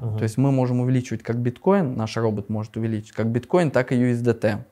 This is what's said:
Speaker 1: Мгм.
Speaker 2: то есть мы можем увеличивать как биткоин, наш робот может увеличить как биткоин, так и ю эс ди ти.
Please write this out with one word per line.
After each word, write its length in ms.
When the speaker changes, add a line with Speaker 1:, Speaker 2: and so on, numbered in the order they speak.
Speaker 1:
Мгм. 160
Speaker 2:
то 60
есть 140
мы 140
можем 300
увеличивать 420
как 140
биткоин, 580
наш 220
робот 320
может 260
увеличить 380
как 140
биткоин, 440
так 220
и 20
ю 160
эс 80
ди 140
ти. 240